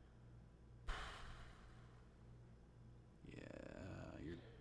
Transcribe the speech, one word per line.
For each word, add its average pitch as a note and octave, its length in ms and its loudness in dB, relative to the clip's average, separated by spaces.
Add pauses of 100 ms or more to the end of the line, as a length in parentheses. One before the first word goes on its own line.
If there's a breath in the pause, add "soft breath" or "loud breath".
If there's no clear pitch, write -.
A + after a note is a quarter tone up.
(3250 loud breath)
Yeah, G1+ 920 2
you E2+ 120 6 (240)